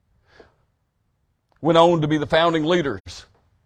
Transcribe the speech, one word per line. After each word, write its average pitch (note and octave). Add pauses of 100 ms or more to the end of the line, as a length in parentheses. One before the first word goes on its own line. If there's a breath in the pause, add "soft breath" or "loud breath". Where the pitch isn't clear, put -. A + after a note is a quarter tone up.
(1600 soft breath)
went E3
on E3+
to D3+
be D3+
the D3
founding E3
leaders C#3 (400)